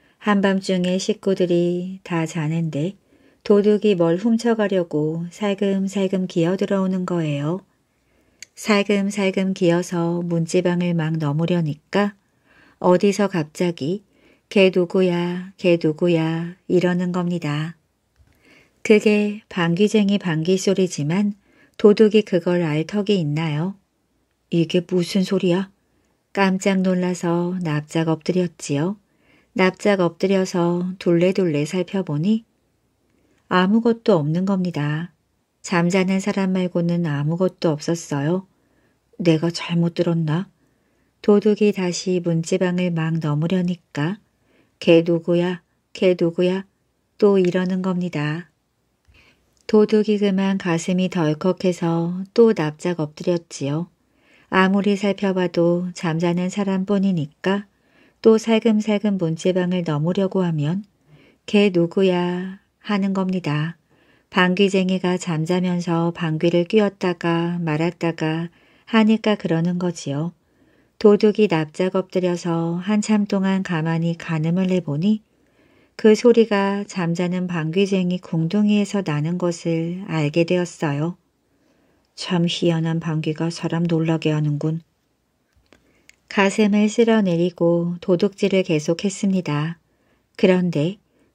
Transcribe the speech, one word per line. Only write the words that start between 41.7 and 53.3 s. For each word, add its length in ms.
다시 500
문지방을 720
막 280
넘으려니까 1000
"걔 280
누구야? 540
걔 260
누구야?" 460
또 220
이러는 420
겁니다. 720
도둑이 500
그만 400
가슴이 500
덜컥해서 1300
또 200
납작 460
엎드렸지요. 880